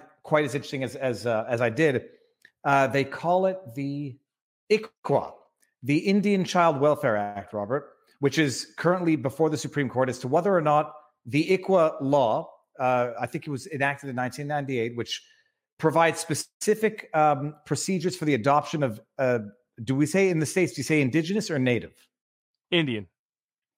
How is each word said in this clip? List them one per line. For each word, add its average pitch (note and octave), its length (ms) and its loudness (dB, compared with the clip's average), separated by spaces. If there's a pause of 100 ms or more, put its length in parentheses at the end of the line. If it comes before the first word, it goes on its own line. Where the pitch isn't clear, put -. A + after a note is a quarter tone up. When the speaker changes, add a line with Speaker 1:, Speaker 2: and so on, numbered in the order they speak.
(240)
Speaker 1:
quite D3+ 220 2
as C3 100 -6
interesting C3+ 280 -6
as, A#2+ 120 -8
as, B2 300 -4
uh, A2+ 220 0
as A#2+ 140 0
I A#2+ 80 2
did. B2+ 360 0 (580)
Uh, C#3 240 4
they C3+ 160 0
call F3 420 0
it F#3 120 -2 (180)
the C#3 420 -8 (540)
icwa, D3+ 640 -2 (500)
the C#3+ 140 2
Indian G3 460 2
Child E3 360 2
Welfare C#3 380 2
Act, G2+ 360 -6
Robert, A2 300 -4 (360)
which C#3 180 0
is C#3+ 400 -2
currently E3+ 380 2
before C#3 340 -2
the D3+ 80 -2
Supreme C#3 320 -4
Court B2+ 200 0
as A#2 100 -8
to C3 80 -8
whether E3+ 280 2
or E3+ 60 4
not D3+ 320 2 (320)
the D#3+ 320 2
icwa F#3 440 2
law, C#3 480 2 (300)
uh, B2 400 2
I A#2+ 80 -4
think D3+ 200 -10
it - 20 -10
was C3+ 180 -8
enacted C#3 420 -4
in B2 60 -8
nineteen B2+ 320 -6
ninety-eight, C3 480 -4
which - 280 -8 (560)
provides D#3+ 400 2
specific, G#3 960 -2
um, D3+ 420 2 (100)
procedures E3 500 -2
for D#3+ 100 -6
the D3 100 4
adoption C#3+ 480 2
of, A2 180 -4 (160)
uh, B2+ 220 2 (440)
do C3 120 -2
we D3 100 2
say F#3+ 240 2
in E3 100 0
the D3+ 60 0
States, F3 280 0
do - 60 -10
you C3 40 -4
say D#3 180 2
indigenous D#3+ 480 0
or D3+ 100 -2
native? B2 340 0 (760)
Speaker 2:
Indian. B2 360 0 (720)